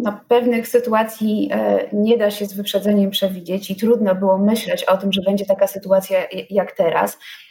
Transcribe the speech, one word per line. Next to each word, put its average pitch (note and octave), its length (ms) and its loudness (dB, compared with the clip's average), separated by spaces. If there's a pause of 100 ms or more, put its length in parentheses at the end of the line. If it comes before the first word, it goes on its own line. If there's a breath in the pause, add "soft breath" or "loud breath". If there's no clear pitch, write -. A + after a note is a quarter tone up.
no, G3+ 260 -4
pewnych A#3+ 400 2
sytuacji, A3 840 0
e, G3+ 400 0
nie G#3+ 260 2
da G#3 120 2
się G#3 160 -6
z G3 60 -10
wyprzedzeniem G3+ 580 0
przewidzieć F#3+ 600 -4
i F#3+ 60 -6
trudno G#3+ 380 2
było F#3+ 240 2
myśleć G3+ 460 0
o F#3 120 2
tym, G3 160 -2
że F#3+ 100 -2
będzie G3 240 -2
taka G3 200 2
sytuacja F#3+ 520 0
j-, F#3 320 -6
jak F#3+ 220 -2
teraz. F#3+ 460 0 (320 loud breath)